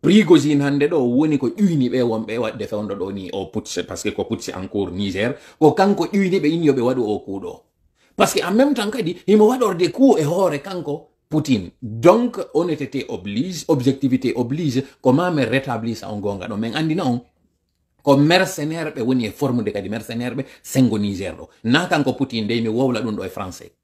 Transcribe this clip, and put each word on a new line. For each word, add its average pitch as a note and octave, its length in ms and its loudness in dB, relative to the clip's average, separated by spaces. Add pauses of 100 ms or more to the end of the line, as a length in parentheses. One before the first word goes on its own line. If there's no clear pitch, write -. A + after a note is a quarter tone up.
Prigozhin D#3 600 6
hande C#3+ 220 0
ɗo D3+ 140 0
woni C3+ 400 2
ko B2 120 0
ƴuyni D#3+ 400 2
ɓe B2+ 120 0
wonɓe A2 360 -2
waɗde A2 300 -6
fewndo G#2 280 -6
ɗo G2 180 -6
ni F#2+ 180 -10
o G2 160 -6
putsch, - 380 -8
par F#2 120 -12
ce - 120 -4
que G2+ 60 -8
ko - 100 -2
putsch G#2+ 300 -6
encore F#2 360 -6
Niger, G2 440 -4 (220)
ko D3+ 140 8
kanko F#3+ 360 2
ƴuyni G3 320 0
ɓe C#3+ 100 0
inni E3 180 0
yo C3+ 60 4
ɓe B2+ 80 0
waɗu B2+ 200 0
o G#2 180 -2
coup G2 200 -10
ɗo. F#2 220 -12 (560)
Par G3+ 100 4
ce - 80 -6
que F3 100 0
en F3+ 60 -4
même C4+ 220 4
temps G#3+ 160 -2
kadi, F3+ 260 -4 (120)
himo G#3+ 200 6
waɗorde G3+ 440 0
coup B3+ 260 6
e D3+ 80 0
hoore E3 360 0
kanko E3 460 -10 (220)
Poutine. C3+ 400 0 (120)
Donc, E3+ 580 2 (140)
honnêteté D3 540 -2
oblige, B2+ 600 -6
objectivité C3 680 2
oblige, B2+ 480 -2 (180)
ko B2+ 120 4
ma F3 180 2
men C#3 160 0
rétablisse A#2 560 -4
on G#2 160 -8
gonga G2 280 -6
ɗo. G#2+ 100 -6
Men A2 180 -4
andina D#3+ 300 0
on, B2 160 0 (800)
ko C#3 160 6
mercenaire D#3+ 760 2
ɓe C3 60 -6
woni A#2+ 260 0
e F#2+ 40 -6
forme B2 320 -2
de G2+ 80 -2
kadi G2 180 -6
mercenaire A#2 440 -6
ɓe C3+ 120 -6 (180)
sengo A#2+ 340 2
Niger G2 400 -4
ɗo. D#2+ 120 -18 (160)
Na D3 200 2
kanko D3 280 0
Poutine A2+ 340 -4
de A2+ 140 0
mi A2+ 60 -2
wowla A#2+ 340 0
ɗum A2 140 -4
ɗo F#2+ 100 -8
e F#2 40 -8
français. F2+ 440 -12 (100)